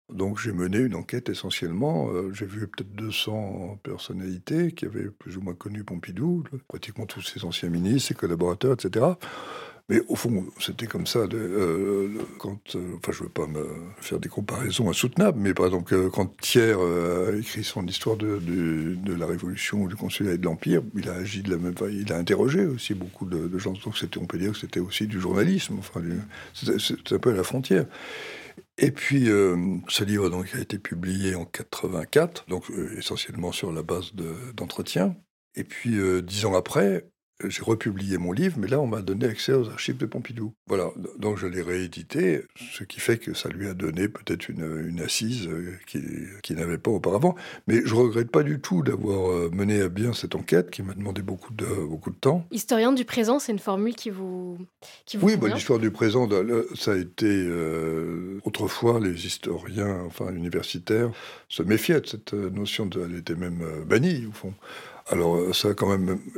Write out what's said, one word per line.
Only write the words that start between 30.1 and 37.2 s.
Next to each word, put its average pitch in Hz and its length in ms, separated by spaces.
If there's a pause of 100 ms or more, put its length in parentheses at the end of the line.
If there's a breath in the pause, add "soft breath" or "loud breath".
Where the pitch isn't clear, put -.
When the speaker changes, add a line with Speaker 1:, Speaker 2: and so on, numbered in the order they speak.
Speaker 1:
donc, 90 240
a 131 60
été 107 180
publié 92 560
en 85 100
quatre-vingt-quatre, - 1040
donc, 90 220
euh, - 260
essentiellement 87 560
sur 98 180
la 80 120
base 87 320
de, 82 180 (240)
d'entretiens. 170 580 (420)
Et 131 80
puis, 113 340
euh, 92 240
dix 101 240
ans 95 80
après, 113 500 (440)